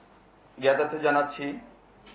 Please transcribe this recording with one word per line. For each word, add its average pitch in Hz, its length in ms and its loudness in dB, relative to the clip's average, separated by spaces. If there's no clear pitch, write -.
জ্ঞাতার্থে 147 380 2
জানাচ্ছি, 143 600 0